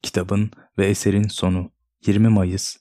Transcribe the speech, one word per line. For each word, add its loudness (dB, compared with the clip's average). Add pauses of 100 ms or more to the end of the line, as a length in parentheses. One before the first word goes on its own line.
Kitabın -2 (280)
ve 2
eserin 0
sonu, -4 (340)
yirmi 4
Mayıs 0